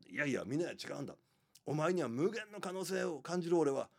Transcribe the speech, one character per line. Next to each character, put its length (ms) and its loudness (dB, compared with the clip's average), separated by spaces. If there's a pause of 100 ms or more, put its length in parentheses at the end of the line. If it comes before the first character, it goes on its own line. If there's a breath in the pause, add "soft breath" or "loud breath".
「い 60 -14
や 120 0
い 60 2
や、 120 0
美 120 -2
濃 80 0
屋 60 -4
違 280 -8
う 40 -6
ん 40 -6
だ。 100 -12 (500 soft breath)
お 80 -2
前 180 2
に 100 0
は 60 0
無 220 2
限 220 -6
の 80 -12
可 120 -6
能 120 -4
性 200 -2
を 140 -2
感 220 -4
じ 100 -2
る、 80 8
俺 140 6
は。 260 -2